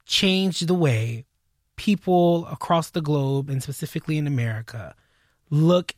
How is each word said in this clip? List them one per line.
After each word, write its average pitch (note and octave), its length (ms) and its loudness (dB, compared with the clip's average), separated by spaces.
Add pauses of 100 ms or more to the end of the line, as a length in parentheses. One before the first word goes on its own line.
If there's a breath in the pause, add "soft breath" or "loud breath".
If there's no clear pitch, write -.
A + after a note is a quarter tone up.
changed F#3+ 600 0
the F3+ 80 2
way A#2 500 0 (520)
people F3 720 2
across D#3+ 440 -2
the F3 100 -4
globe, C#3 480 -2
and C3+ 140 -4
specifically D3+ 560 -6
in D3 80 -2
America, A2+ 680 -4 (560)
look E3+ 480 4